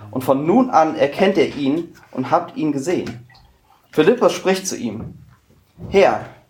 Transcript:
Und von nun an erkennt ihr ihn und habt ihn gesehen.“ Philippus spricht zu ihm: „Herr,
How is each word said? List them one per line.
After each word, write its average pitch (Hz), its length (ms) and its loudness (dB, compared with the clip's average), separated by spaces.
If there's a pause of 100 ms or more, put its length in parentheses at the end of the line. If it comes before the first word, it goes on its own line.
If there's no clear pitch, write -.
(120)
Und 127 120 -6
von 139 220 0
nun 226 240 2
an 160 260 2
erkennt 175 420 0
ihr 127 180 0
ihn 147 380 -4 (180)
und 127 200 -4
habt 175 240 -2
ihn 151 160 -2
gesehen.“ 135 560 -6 (640)
Philippus 185 420 4
spricht - 340 -2
zu - 100 -8
ihm: 110 380 -8 (720)
„Herr, 147 360 4 (240)